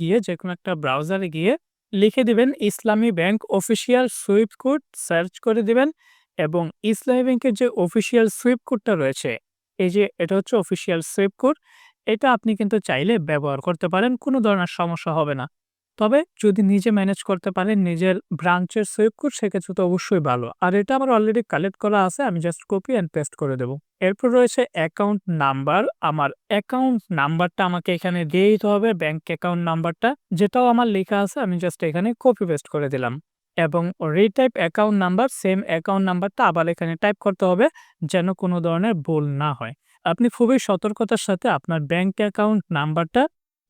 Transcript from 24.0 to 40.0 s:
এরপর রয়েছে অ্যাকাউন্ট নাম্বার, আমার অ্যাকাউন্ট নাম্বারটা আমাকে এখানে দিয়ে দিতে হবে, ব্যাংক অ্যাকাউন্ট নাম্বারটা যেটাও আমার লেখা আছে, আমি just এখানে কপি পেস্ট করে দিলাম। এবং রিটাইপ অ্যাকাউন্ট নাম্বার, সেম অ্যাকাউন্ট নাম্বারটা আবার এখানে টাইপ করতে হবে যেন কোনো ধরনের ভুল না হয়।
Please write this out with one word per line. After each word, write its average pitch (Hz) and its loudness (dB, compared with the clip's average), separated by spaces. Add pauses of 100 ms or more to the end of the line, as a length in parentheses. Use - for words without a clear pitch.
এরপর 202 0 (100)
রয়েছে 247 2 (160)
অ্যাকাউন্ট 202 -2 (220)
নাম্বার, 139 0 (280)
আমার 147 0 (220)
অ্যাকাউন্ট 254 0 (200)
নাম্বারটা 165 0
আমাকে 175 -4
এখানে 175 -2 (120)
দিয়ে 185 4
দিতে 208 2
হবে, 208 2 (120)
ব্যাংক 156 -4 (100)
অ্যাকাউন্ট 175 -4
নাম্বারটা 165 -2 (300)
যেটাও 247 2
আমার 240 2
লেখা 196 -2
আছে, 190 -6
আমি 180 -2
just 175 -4 (100)
এখানে 175 -2 (140)
কপি 233 2
পেস্ট 147 -4
করে 147 -2
দিলাম। 123 -2 (440)
এবং 165 0 (320)
রিটাইপ 226 2
অ্যাকাউন্ট 208 0
নাম্বার, 185 2 (140)
সেম 190 0 (100)
অ্যাকাউন্ট 190 0
নাম্বারটা 180 -2
আবার 165 0
এখানে 165 -4
টাইপ 208 0
করতে 202 -2
হবে 180 2 (460)
যেন 180 0
কোনো 180 -2
ধরনের 175 0 (120)
ভুল 156 0 (180)
না 151 -2
হয়। 117 -10 (320)